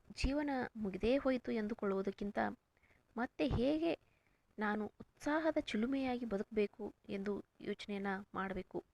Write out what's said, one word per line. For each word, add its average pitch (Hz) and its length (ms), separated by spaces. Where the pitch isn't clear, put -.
ಜೀವನ 285 380
ಮುಗಿದೇ 214 400
ಹೋಯ್ತು 262 360
ಎಂದುಕೊಳ್ಳುವುದಕ್ಕಿಂತ 202 880
ಮತ್ತೆ 262 320
ಹೇಗೆ 311 500
ನಾನು 208 280
ಉತ್ಸಾಹದ 311 760
ಚಿಲುಮೆಯಾಗಿ 254 640
ಬದುಕಬೇಕು 214 680
ಎಂದು 202 360
ಯೋಚನೆಯನ್ನ 202 460
ಮಾಡ್ಬೇಕು. 185 600